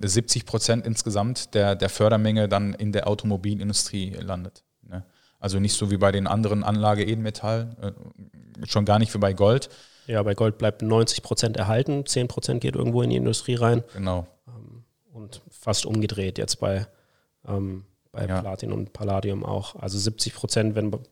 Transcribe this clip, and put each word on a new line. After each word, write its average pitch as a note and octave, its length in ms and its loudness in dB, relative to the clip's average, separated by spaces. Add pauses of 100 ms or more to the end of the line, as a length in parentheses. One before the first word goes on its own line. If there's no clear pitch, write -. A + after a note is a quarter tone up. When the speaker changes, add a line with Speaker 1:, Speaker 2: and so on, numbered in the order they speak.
Speaker 1:
siebzig A2 440 0
Prozent A2+ 400 0
insgesamt A2 680 -2
der, G2+ 200 4
der G2 140 0
Fördermenge G#2+ 600 4
dann G2+ 260 2
in G#2 180 -2
der G2+ 160 0
Automobilindustrie G2+ 1000 -2 (100)
landet, F#2 420 -8 (200)
ne? F#2 220 -12 (360)
Also G2 180 -2
nicht G2+ 160 2
so G#2 160 0
wie G2+ 60 4
bei G2 160 6
den G2 160 0
anderen G#2 340 2
Anlage G#2 420 2
Edelmetall, A2 800 -4
äh, - 800 -14
schon G#2 200 2
gar G#2 160 6
nicht A2+ 120 2
wie G#2 60 -4
bei G2 140 4
Gold. G#2 380 4 (360)
Speaker 2:
Ja, A2 160 0
bei G#2 120 0
Gold A2 220 2
bleibt G#2+ 260 0
neunzig A2+ 420 2
Prozent A2 320 -2
erhalten, C#3 500 0
zehn B2 220 0
Prozent B2 320 -4
geht B2+ 160 -2
irgendwo A#2+ 260 2
in A#2+ 80 0
die B2 60 2
Industrie B2 400 0
rein. A#2 260 4 (100)
Speaker 1:
Genau. F#2 340 -4 (200)
Speaker 2:
Ähm, A#2 380 -20 (280)
und A2 380 -18
fast - 340 -2
umgedreht G#2 540 -2
jetzt - 220 -4
bei, G2 260 0 (640)
ähm, G2 360 -4 (280)
bei G2+ 140 -4
Speaker 1:
Ja. F#2 140 -2
Speaker 2:
Platin F#2+ 300 -6
und G#2 220 -6
Palladium G2 520 -2
auch. G2+ 300 -6
Also G2 240 -6
siebzig G#2+ 340 -2
Prozent, G#2+ 440 0
wenn G#2 160 0 (200)